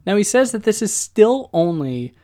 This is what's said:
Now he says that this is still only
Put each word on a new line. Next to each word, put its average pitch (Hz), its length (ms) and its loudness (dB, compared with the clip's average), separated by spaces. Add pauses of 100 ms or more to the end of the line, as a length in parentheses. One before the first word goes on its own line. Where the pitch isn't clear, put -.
Now 190 100 0
he 208 80 2
says 254 280 0
that 214 120 -6
this 214 200 0
is 202 120 -4
still 240 580 2
only 143 600 -2 (100)